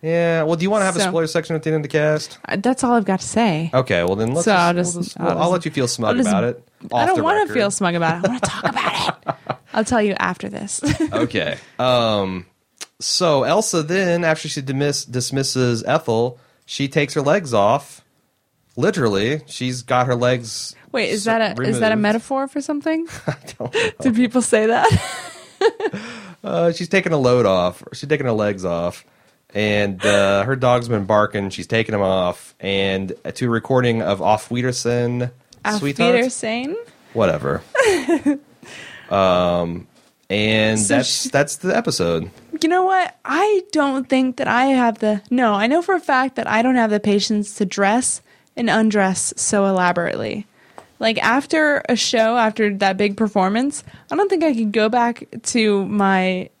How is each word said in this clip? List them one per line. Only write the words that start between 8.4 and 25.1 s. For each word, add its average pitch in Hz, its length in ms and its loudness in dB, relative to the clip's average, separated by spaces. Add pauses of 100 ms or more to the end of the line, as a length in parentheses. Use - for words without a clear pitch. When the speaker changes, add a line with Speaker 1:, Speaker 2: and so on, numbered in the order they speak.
Speaker 2:
talk - 240 -6
about - 540 -2 (100)
it. - 320 -6
Speaker 1:
<laughs> - 140 -20
Speaker 2:
I'll 220 100 0
tell 226 180 0
you 208 160 0
after 185 300 -4
this. - 320 -10 (180)
<laughs> 311 140 -2
Speaker 1:
Okay. - 460 -2 (200)
Um, 107 680 0 (520)
so 151 460 0
Elsa 175 400 0
then, 175 400 0
after 156 240 0
she 143 140 -6
dismiss-, 139 420 -2
dismisses 127 800 -2
Ethel, 120 560 0 (260)
she 139 220 -4
takes 143 260 0
her 151 80 0
legs 147 320 0
off. 110 460 2 (720)
Literally, 131 720 0
she's 127 360 -8
got 123 240 2
her 127 80 0
legs 120 600 -2 (180)
Speaker 2:
Wait, 240 180 -2
is 202 180 -4
Speaker 1:
s-, - 100 0
Speaker 2:
that 214 200 -2
a, 220 40 -2
is 220 180 0
that 220 80 2
a - 20 2
Speaker 1:
removed. 220 120 0
Speaker 2:
metaphor 233 460 -2
for 294 140 -6
something? 320 440 -4 (100)
Speaker 1:
<laughs> - 100 -10
I 147 80 -4 (240)
don't - 160 -8
know. 440 160 -2 (100)
Speaker 2:
Do 254 140 2
people 247 280 2
say 220 240 2
that? 233 220 2 (720)